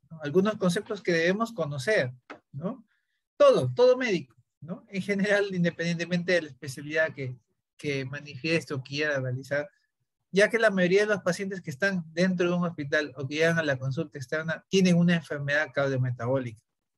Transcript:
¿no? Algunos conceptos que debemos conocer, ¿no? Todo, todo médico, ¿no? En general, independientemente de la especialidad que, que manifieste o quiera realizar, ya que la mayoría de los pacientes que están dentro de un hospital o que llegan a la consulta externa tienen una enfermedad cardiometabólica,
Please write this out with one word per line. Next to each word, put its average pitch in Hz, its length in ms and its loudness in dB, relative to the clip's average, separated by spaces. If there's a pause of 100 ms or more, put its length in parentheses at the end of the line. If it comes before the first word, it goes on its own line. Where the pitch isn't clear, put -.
(120)
¿no? 165 100 -16
Algunos 185 360 2
conceptos 196 440 -2
que 180 100 0
debemos 190 420 2
conocer, 147 600 -2 (380)
¿no? 175 340 -8 (500)
Todo, 185 380 6
todo 247 240 6
médico, 208 380 -2 (260)
¿no? 175 280 -14
En 196 120 -6
general, 202 520 0
independientemente 170 800 -2
de 170 100 4
la 151 60 -10
especialidad 147 640 -4
que, 127 220 -8 (420)
que 139 280 -4
manifieste 147 680 -6
o 131 80 -6
quiera 143 380 -4
realizar, 131 500 -4 (640)
ya 202 180 4
que 226 100 0
la 220 100 4
mayoría 190 320 4
de 214 120 2
los 190 80 0
pacientes 190 400 -4
que 160 100 -10
están 190 320 -2 (100)
dentro 180 340 2
de 175 80 2
un 175 80 0
hospital 151 540 -2
o 139 100 -6
que 143 80 -6
llegan 165 240 2
a 160 40 -2
la 139 140 0
consulta 135 400 -6
externa 156 520 -6
tienen 180 280 6
una 175 180 6
enfermedad 147 580 -2
cardiometabólica, 127 880 -2 (360)